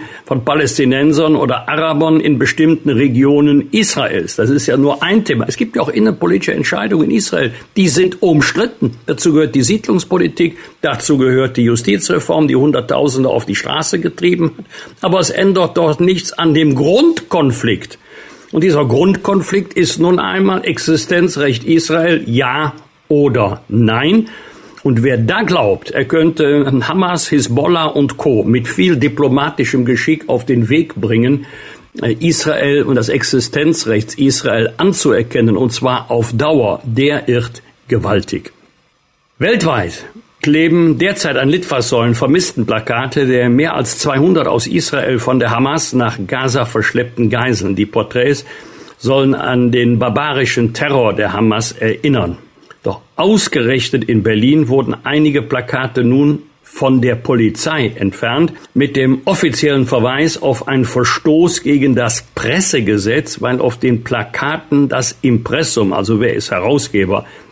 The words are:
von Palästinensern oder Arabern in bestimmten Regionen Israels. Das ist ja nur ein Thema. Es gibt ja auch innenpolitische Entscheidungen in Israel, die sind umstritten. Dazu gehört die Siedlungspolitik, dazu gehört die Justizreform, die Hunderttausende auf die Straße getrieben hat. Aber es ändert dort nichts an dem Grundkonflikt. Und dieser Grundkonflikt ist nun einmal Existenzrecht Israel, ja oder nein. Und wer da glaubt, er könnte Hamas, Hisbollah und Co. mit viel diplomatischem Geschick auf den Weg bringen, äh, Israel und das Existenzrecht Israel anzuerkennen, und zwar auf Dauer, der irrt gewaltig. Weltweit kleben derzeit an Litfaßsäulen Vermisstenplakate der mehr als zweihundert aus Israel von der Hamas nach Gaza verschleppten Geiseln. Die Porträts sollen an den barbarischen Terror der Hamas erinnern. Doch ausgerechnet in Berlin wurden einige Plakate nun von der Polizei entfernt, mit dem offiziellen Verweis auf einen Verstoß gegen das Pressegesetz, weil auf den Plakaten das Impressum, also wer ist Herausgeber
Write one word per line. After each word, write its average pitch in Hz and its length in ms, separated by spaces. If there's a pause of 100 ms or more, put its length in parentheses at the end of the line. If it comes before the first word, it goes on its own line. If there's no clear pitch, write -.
(260)
von 131 180
Palästinensern 147 920
oder 127 340
Arabern 156 500
in 147 200
bestimmten 156 500
Regionen 143 840
Israels. 135 680
Das 113 120
ist 139 160
ja 127 100
nur 139 280
ein 196 200
Thema. 120 240
Es - 80
gibt 226 200
ja - 80
auch - 60
innenpolitische - 640
Entscheidungen - 580
in 226 60
Israel, 151 340 (260)
die 190 100
sind 180 360
umstritten. 180 840
Dazu 160 280
gehört 151 220
die 139 60
Siedlungspolitik, 175 960 (240)
dazu 143 360
gehört 127 400
die 120 60
Justizreform, 156 840
die 131 80
Hunderttausende 131 760
auf 120 160
die - 100
Straße 156 440
getrieben 175 580
hat. - 80 (360)
Aber 185 180
es 175 100
ändert 185 480
dort 165 240
nichts 180 320
an 165 200
dem 151 220
Grundkonflikt. 147 1200 (520)
Und 160 120
dieser 147 220
Grundkonflikt 190 880
ist 170 260
nun 175 180
einmal 190 480
Existenzrecht 160 1000
Israel, 165 600
ja 135 480 (340)
oder 127 600
nein. 123 580 (560)
Und 117 200
wer 127 140
da 139 260
glaubt, 123 480
er 135 140
könnte 151 680 (160)
Hamas, 180 400
Hisbollah 151 580
und - 320
Co. 113 260
mit 120 240
viel 185 280
diplomatischem 139 880
Geschick 131 440
auf 123 160
den 120 240
Weg 160 260
bringen, 117 500 (560)
äh, 117 120
Israel 147 720
und 135 120
das 117 140
Existenzrecht 131 1080
Israel 123 600
anzuerkennen, 117 800
und 120 160
zwar 127 360
auf 117 240
Dauer, 127 500
der 135 440
irrt 117 340 (260)
gewaltig. - 680 (840)
Weltweit 156 680 (360)
kleben 160 560
derzeit 175 400
an 135 120
Litfaßsäulen 123 680
Vermisstenplakate 123 1120
der 123 240
mehr 151 240
als 135 260
zweihundert 147 480
aus 113 200
Israel 131 520
von 127 200
der 120 120
Hamas 139 420
nach 120 240 (100)
Gaza 127 380
verschleppten 117 640
Geiseln. 107 460
Die 104 100
Porträts 123 600 (520)
sollen 135 360
an 123 380
den 120 280
barbarischen 123 760
Terror 135 400
der 101 200
Hamas 110 400
erinnern. 110 640 (460)
Doch 98 180 (160)
ausgerechnet 135 880
in 110 180
Berlin 120 460
wurden 127 340
einige 143 380
Plakate 127 640
nun 143 400 (200)
von 131 380
der 120 140
Polizei 120 800
entfernt, 120 580 (200)
mit 139 220
dem 131 300
offiziellen 147 640
Verweis 135 540
auf 131 260
einen 131 180
Verstoß 156 800
gegen 139 320
das - 260 (140)
Pressegesetz, 120 1080
weil 123 180
auf 120 200
den 120 240
Plakaten 143 840
das 127 340
Impressum, 117 720
also 101 280
wer 117 140
ist - 160
Herausgeber 98 760 (260)